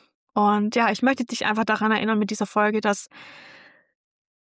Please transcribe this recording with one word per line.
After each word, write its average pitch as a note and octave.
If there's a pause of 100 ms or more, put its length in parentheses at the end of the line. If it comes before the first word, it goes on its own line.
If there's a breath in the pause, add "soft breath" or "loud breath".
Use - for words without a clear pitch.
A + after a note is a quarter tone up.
(340 soft breath)
Und G#3
ja, A3+
ich G#3
möchte B3+
dich -
einfach G#3+
daran G#3+
erinnern G#3+
mit G#3+
dieser G#3
Folge, G#3+
dass G#3 (1400 loud breath)